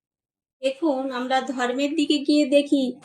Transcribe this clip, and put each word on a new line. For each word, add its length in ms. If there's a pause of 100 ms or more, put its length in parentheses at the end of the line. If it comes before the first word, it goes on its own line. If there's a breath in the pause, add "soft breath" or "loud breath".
(600)
দেখুন, 500
আমরা 300
ধর্মের 540
দিকে 220
গিয়ে 280
দেখি, 600